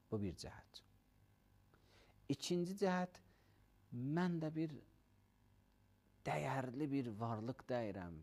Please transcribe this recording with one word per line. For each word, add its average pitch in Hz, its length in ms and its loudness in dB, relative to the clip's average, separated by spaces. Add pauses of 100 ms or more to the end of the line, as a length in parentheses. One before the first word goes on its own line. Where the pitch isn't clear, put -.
(100)
Bu 107 100 2
bir 95 140 0
cəhət. - 480 -12 (1500)
İkinci 175 460 2
cəhət, 180 400 2 (800)
mən 160 460 2
də 156 140 0
bir 156 160 0 (1500)
dəyərli 135 680 0
bir 135 180 2
varlıq 113 600 -2
deyirəm, 98 540 0